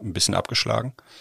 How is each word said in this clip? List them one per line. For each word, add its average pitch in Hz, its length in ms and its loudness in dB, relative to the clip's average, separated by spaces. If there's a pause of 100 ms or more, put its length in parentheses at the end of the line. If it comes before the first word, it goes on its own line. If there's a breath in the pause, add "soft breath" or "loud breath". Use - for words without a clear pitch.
ein 101 100 -6
bisschen 92 220 2
abgeschlagen? 113 580 0 (280 loud breath)